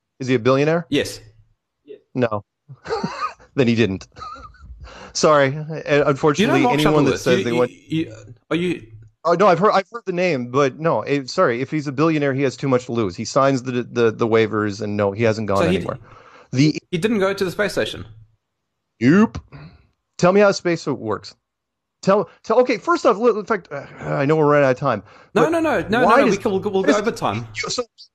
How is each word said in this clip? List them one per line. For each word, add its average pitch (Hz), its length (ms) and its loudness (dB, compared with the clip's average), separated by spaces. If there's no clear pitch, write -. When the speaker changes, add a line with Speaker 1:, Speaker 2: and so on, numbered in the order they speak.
Speaker 1:
Is 131 80 -8
he 127 60 2
a 123 60 2
billionaire? 143 500 0
Speaker 2:
Yes. - 300 -4
Speaker 1:
No. 113 280 -2
<laughs> - 380 -8
Then 131 120 2
he 117 80 2
didn't. 98 320 -2
<laughs> - 520 -20
Sorry. 143 420 2
Uh, 156 80 -8
Speaker 2:
Do 156 120 -12
you 143 80 -12
know 147 80 4
Speaker 1:
unfortunately, 151 560 2
Speaker 2:
Mark 240 160 2
Speaker 1:
anyone 151 260 2
that - 140 0
Speaker 2:
Shuttleworth? - 20 -14
Speaker 1:
says 123 160 2
Speaker 2:
You, 127 60 -2
Speaker 1:
they 120 80 -2
Speaker 2:
you, 120 80 0
Speaker 1:
went 123 120 0
Speaker 2:
you, - 440 -8
are 156 60 -4
you 160 320 -6
Speaker 1:
Oh, 170 100 2
no, 180 120 2
I've 170 120 4
heard, 202 120 2
I've 196 200 0
heard 233 160 -14
the 190 40 -6
name, 170 400 -2
but 131 280 0
no. 151 240 0
Eh, 139 240 -2
sorry, 131 340 0
if 135 100 -8
he's 156 160 -4
a 147 60 -6
billionaire, 147 400 0
he 131 80 -4
has 127 160 -2
too 143 100 -6
much 127 200 0
to - 60 -8
lose. 107 220 -2
He 117 80 -8
signs 135 400 2
the, 123 200 -6
the, 117 280 0
the 110 160 -2
waivers, 107 540 0
and 104 160 -6
no, 101 160 0
he 104 100 -4
hasn't 110 240 0
gone 98 120 0
Speaker 2:
So 95 100 2
he 90 80 0
Speaker 1:
anywhere. - 200 -8
The 147 260 2
Speaker 2:
he 180 60 -2
didn't 214 220 0
go 190 140 0
to 196 120 -4
the 175 60 -4
space 208 220 -4
station? - 320 -6
Speaker 1:
Nope. 190 380 4
Tell 180 160 4
me 202 80 6
how 202 80 6
a 190 40 2
spacesuit 160 460 -4
works. 104 360 -8
Tell, 190 280 2
tell. 226 180 0
Okay, 247 160 2
first 330 280 -2
off, 247 120 4
look, 220 200 2
in 208 80 -8
fact, 202 260 -6
uh, 139 140 -12
I 147 240 -2
know 151 100 4
we're 156 140 4
running 147 160 6
out 131 60 4
of 127 80 0
time, 123 240 -2
Speaker 2:
No, 214 80 4
Speaker 1:
but 311 80 2
Speaker 2:
no, 330 100 0
no, 247 260 -2
no, 220 180 0
Speaker 1:
why 214 100 6
Speaker 2:
no, - 20 6
no. 269 80 4
Speaker 1:
does 180 120 0
Speaker 2:
We - 40 -8
can, 220 100 -2
we'll 190 80 0
go, 202 120 -4
we'll 190 100 0
Speaker 1:
why 196 60 -2
Speaker 2:
go 294 60 4
Speaker 1:
does 214 80 0
Speaker 2:
over 208 100 -4
time. 113 440 -4
Speaker 1:
you, - 140 -8
so 247 140 -6